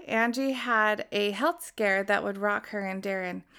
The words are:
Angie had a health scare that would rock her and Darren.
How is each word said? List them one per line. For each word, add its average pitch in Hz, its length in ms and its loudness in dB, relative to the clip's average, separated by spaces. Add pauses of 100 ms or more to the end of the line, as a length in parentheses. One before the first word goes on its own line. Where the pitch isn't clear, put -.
Angie 240 440 2
had 220 600 2
a 208 200 2
health 285 320 0
scare 196 400 2
that 202 200 2
would 202 140 -2
rock 208 320 -2
her 208 120 -6
and 190 200 -6
Darren. 185 420 -4 (160)